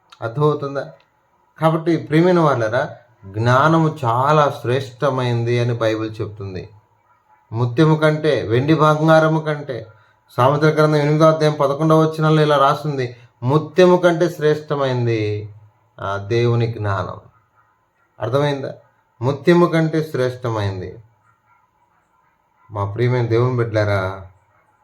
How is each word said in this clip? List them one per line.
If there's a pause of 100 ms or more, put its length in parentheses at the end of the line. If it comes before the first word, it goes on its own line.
(220)
అర్థమవుతుందా? (720)
కాబట్టి
ప్రియమైన
వాళ్ళరా, (380)
జ్ఞానము
చాలా
శ్రేష్టమైంది
అని
బైబిల్
చెప్తుంది. (840)
ముత్యము
కంటే,
వెండి
బంగారము
కంటే, (500)
సామెతల
గ్రంథం
ఎనిమిదో
అధ్యాయం
పదకొండవ
వచనంలో
ఇలా
రాస్తుంది, (260)
ముత్యము
కంటే
శ్రేష్టమైంది (460)
ఆ,
దేవుని
జ్ఞానం. (1000)
అర్థమైందా? (480)
ముత్యము
కంటే
శ్రేష్టమైంది. (1700)
మా
ప్రియమైన
దేవుని
బిడ్డలారా, (580)